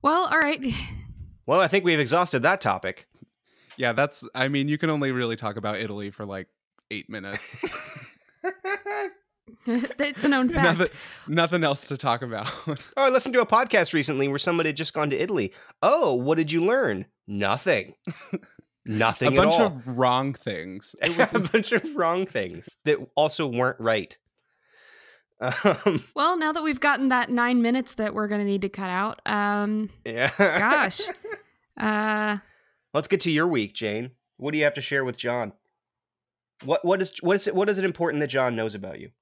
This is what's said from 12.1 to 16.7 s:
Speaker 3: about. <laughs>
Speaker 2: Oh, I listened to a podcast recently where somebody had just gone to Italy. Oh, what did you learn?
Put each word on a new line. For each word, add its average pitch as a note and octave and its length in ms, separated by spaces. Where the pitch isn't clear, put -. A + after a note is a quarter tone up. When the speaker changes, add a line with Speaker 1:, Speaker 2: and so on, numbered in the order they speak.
Speaker 3:
about. A2+ 240
<laughs> - 80
Speaker 2:
Oh, C4+ 80
I C4+ 60
listened B3+ 240
to B3 60
a A3 60
podcast A3 460
recently C#3 360
where C#3 100
somebody E3+ 320
had C#3 60
just D#3 160
gone D3+ 180
to C3+ 100
Italy. A#2+ 320
Oh, A3+ 320
what C3+ 220
did D#3 160
you E3 120
learn? F#3 420